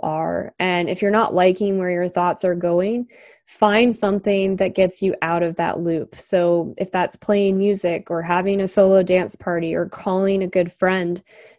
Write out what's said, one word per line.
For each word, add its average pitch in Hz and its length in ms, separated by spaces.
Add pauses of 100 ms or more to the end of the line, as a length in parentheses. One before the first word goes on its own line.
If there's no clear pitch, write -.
are. 160 560
And 175 320
if 185 100
you're 202 100
not 220 220
liking 190 460
where 185 120
your 175 200
thoughts 180 340
are 180 100
going, 185 540 (380)
find 220 500
something 196 600
that 185 180
gets 185 280
you 190 200
out 170 200
of 170 140
that 170 240
loop. 170 340
So 175 640
if 190 160
that's 180 240
playing 202 400
music 190 540
or 170 100
having 185 400
a 190 80
solo 190 340
dance 185 320
party 165 400
or 170 120
calling 190 560
a 185 40
good 180 240
friend, 185 520 (360)